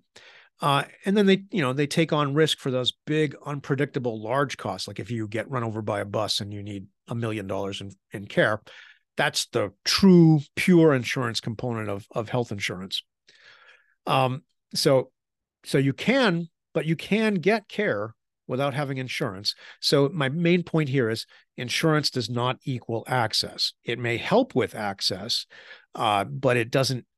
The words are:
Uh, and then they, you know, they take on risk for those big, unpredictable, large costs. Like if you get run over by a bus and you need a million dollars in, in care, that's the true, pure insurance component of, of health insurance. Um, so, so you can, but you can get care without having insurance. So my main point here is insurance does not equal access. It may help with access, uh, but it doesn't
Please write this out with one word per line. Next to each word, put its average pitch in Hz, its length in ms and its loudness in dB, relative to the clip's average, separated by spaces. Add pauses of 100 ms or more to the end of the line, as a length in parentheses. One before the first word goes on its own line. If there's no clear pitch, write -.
(640)
Uh, 143 220 2 (200)
and 196 100 0
then 208 120 4
they, 190 240 4
you 208 100 -2
know, 127 140 0
they 147 120 0
take 160 240 0
on 147 220 0
risk 151 260 2
for 139 120 -6
those 127 240 -2 (100)
big, 151 400 -2
unpredictable, 135 800 -4
large 127 340 -2
costs. 95 320 -8
Like 104 100 -12
if 101 120 -8
you 110 180 -4
get 110 220 -6
run 127 120 -4
over 110 200 -4
by 104 180 -2
a 104 60 -6
bus 101 340 -2
and 101 140 -10
you 101 80 -12
need 101 240 -12 (220)
a 123 60 -8
million 110 320 -4
dollars 98 360 -6
in, 98 80 -12 (220)
in 101 140 -12
care, 110 360 0 (560)
that's 147 340 0
the 104 220 -2 (100)
true, 165 560 8 (160)
pure 160 380 6
insurance 120 460 -4
component 113 500 -6
of, 101 220 -8
of 110 180 -6
health 123 200 -2
insurance. 95 520 -8 (1040)
Um, 131 360 0 (300)
so, 135 380 2 (540)
so - 120 -2
you 135 160 2
can, 196 560 0 (240)
but 151 140 -2
you 160 100 0
can 214 380 0
get 196 340 0
care 117 460 -2 (340)
without 131 260 -2
having 139 240 -4
insurance. 113 560 -6 (260)
So 139 320 4
my 143 160 0
main 170 340 2
point 156 260 0
here 127 200 2
is 110 180 -4 (300)
insurance 151 540 0
does 117 180 -4
not 123 360 -2
equal 113 420 -6
access. - 640 -2 (120)
It 117 140 -4
may 117 180 -2
help 180 380 2
with 113 200 0
access, 98 720 -4 (480)
uh, 104 300 2
but 131 320 0
it 117 140 0
doesn't 131 360 0 (120)